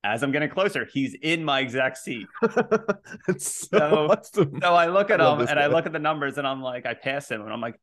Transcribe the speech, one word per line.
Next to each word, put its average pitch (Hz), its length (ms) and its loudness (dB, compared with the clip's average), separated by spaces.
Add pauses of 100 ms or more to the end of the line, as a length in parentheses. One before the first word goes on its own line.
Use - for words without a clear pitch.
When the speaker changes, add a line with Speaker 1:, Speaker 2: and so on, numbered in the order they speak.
Speaker 1:
As 113 220 -2
I'm 139 80 0
getting 147 180 0
closer, 190 420 0
he's 135 280 -2
in 160 240 -2
my 139 160 2
exact 131 380 -2
seat. - 360 -10
Speaker 2:
<laughs> - 80 -2 (840)
That's - 420 -6
so 196 100 2
Speaker 1:
So, 151 320 4
Speaker 2:
awesome. 175 500 0
Speaker 1:
so 175 140 4
I 170 120 6
look 202 240 2
at 185 100 4
Speaker 2:
I 160 40 6
love 151 140 4
Speaker 1:
him, - 60 -2
Speaker 2:
this 131 60 -2
Speaker 1:
and 147 80 2
I 143 100 4
Speaker 2:
guy. 160 60 2
Speaker 1:
look 165 120 2
at 160 60 -6
the 156 60 -6
numbers, 147 400 -2
and 139 80 -4
I'm 135 160 -4
like, 127 240 -8
I 117 80 -4
pass 135 360 -6
him, 110 120 -6
and 110 100 -10
I'm 113 80 -6
like 117 220 -6